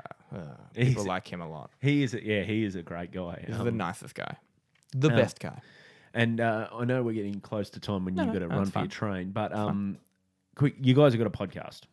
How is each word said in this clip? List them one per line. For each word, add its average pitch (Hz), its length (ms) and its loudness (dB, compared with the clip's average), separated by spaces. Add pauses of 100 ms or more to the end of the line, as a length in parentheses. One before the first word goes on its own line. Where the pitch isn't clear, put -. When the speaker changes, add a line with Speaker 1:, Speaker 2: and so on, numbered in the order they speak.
(340)
Speaker 1:
uh, - 40 -8 (360)
people 120 280 4
Speaker 2:
He's 104 60 -2
Speaker 1:
like 90 200 -2
him 90 140 -10
a 82 80 -10
lot. 76 220 -12 (100)
Speaker 2:
he 143 220 4
is 127 100 -2
a, 104 100 -6
yeah, 104 200 2
he 107 200 0
is 95 120 -2
a 85 80 -8
great 87 280 -8
guy. 87 360 -8
Speaker 1:
He's 113 100 -6
the 117 120 0
Speaker 2:
Um, 117 80 -2
Speaker 1:
nicest - 380 -6
guy. - 200 -8 (580)
The 135 160 4
Speaker 2:
um, 117 60 4
Speaker 1:
best 117 240 4
guy. - 200 -10 (540)
Speaker 2:
and, 117 280 2
uh, 110 320 2
I 120 120 -4
know 127 180 2
we're 117 100 0
getting 101 280 -2
close 104 300 -4
to - 80 -14
time 95 260 -2
when 92 100 -2
Speaker 1:
No, 165 80 2
Speaker 2:
you've - 100 0
Speaker 1:
no, 95 60 0
Speaker 2:
gotta 85 100 -4
Speaker 1:
no, - 60 -2
Speaker 2:
run 98 80 2
Speaker 1:
it's 98 80 -2
Speaker 2:
for 101 80 -2
your - 40 0
Speaker 1:
fine. 196 60 -4
Speaker 2:
train, 95 420 -4
but, 104 200 -2
Speaker 1:
It's 107 80 -4
fine. 104 100 0
Speaker 2:
um, 98 280 -2 (580)
quick, 139 260 2
you 127 120 6
guys 139 200 8
have 113 100 2
got 107 40 2
a 98 200 -4
podcast. 80 340 -12 (120)